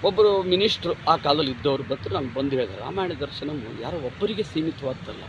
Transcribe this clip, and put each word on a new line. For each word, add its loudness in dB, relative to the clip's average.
ಒಬ್ಬರು 8
ಮಿನಿಸ್ಟ್ರು 2
ಆ 8
ಕಾಲದಲ್ಲಿ 2
ಇದ್ದವ್ರು 0
ಬಂತು, -4
ನಾನು -2
ಬಂದು 0
ಹೇಳಿದೆ, -2
ರಾಮಾಯಣ -2
ದರ್ಶನ -8
ಯಾರೋ -4
ಒಬ್ಬರಿಗೆ -2
ಸೀಮಿತವಾದ್ದಲ್ಲ. -4